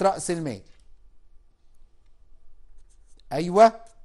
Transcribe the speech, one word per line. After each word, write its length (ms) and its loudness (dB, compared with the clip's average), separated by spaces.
رأس 280 0
المال. 320 -6
أيوة، 480 4